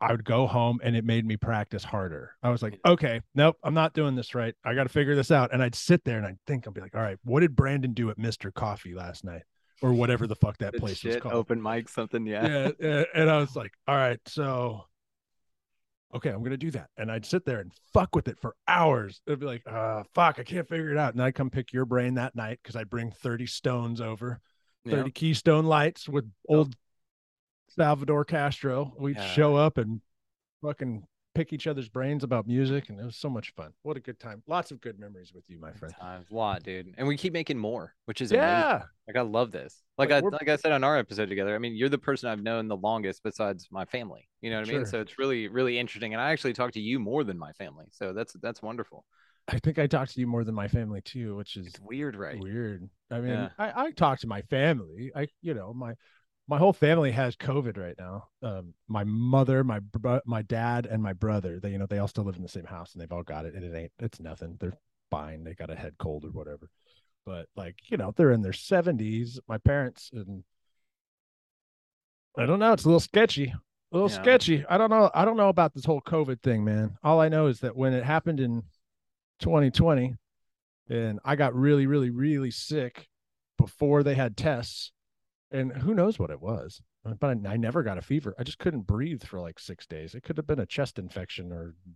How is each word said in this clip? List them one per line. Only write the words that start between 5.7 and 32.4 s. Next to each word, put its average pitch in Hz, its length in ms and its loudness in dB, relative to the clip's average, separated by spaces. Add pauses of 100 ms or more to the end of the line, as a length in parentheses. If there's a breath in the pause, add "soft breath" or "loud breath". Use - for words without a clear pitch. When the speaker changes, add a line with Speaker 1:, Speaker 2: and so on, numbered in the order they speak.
Speaker 1:
sit - 280 4
there, 117 140 -2
and 104 80 -4
I'd 95 200 -12
think, 131 200 -4
I'd 104 80 -12
be 101 60 -12
like, 98 140 -14
"All 113 80 -2
right, 98 200 -4
what 123 180 2
did 151 160 6
Brandon 135 380 4
do 110 160 0
at 107 80 -6
Mister 110 320 -4
Coffee 101 440 -6
last 90 300 -12
night?" 85 180 -12 (380)
Or 127 120 4
whatever 120 340 2
the 104 80 -4
fuck 104 240 0
that 104 140 -6
Speaker 2:
Good 117 80 -4
Speaker 1:
place 98 240 -4
was 117 100 -2
Speaker 2:
shit, 120 80 -4
Speaker 1:
called. 117 120 -4
Speaker 2:
open 113 280 0
mic, 113 260 -4
something, 113 380 -4
yeah. 107 220 0
Speaker 1:
Yeah, 143 220 0 (100)
yeah, 151 240 0 (100)
and 160 160 6
I 151 80 6
was 131 160 -2
like, 110 180 -8 (140)
"All 143 80 2
right, 127 320 2
so, 123 640 -4 (1200)
okay, 123 180 -4
I'm 104 120 -6
gonna 127 140 -4
do 151 160 -6
that." 85 240 -10
And 110 160 -6
I'd 113 120 -6
sit 180 200 -2
there 120 160 -4
and 92 120 -14 (200)
fuck 254 240 4
with - 100 0
it - 140 -8
for - 160 -8 (100)
hours. 139 580 2
It'd 147 140 -4
be 139 80 -8
like, 120 220 -8
"Uh, 110 340 -4 (120)
fuck, 165 260 4
I - 20 -8
can't 170 260 -6
figure 160 220 -4
it 147 80 0
out." 131 160 0
And 123 80 0
I'd 131 140 2
come 131 120 0
pick 127 240 -4
your 127 120 0
brain 123 300 0
that 127 200 -2
night 113 300 -8
'cause 117 100 -12
I'd 110 160 -8
bring 117 220 -6
thirty 120 340 -6
stones 117 540 -2
over, 117 400 -8 (440)
Speaker 2:
Yeah. 120 120 -2
Speaker 1:
thirty 131 160 -2
Keystone 160 540 4
Lights 151 420 2
with 139 200 -2 (200)
Speaker 2:
Oh. 151 80 6
Speaker 1:
old 143 200 4 (920)
Salvador 147 560 2
Castro. 143 760 -2
We'd 143 180 -4
Speaker 2:
Yeah. 98 120 -4
Speaker 1:
show 147 260 6
up 147 240 6
and 110 220 -2 (600)
fucking 131 440 -6 (280)
pick 160 180 -4
each 156 160 -6
other's 135 200 -4
brains 135 360 -4
about 117 240 -2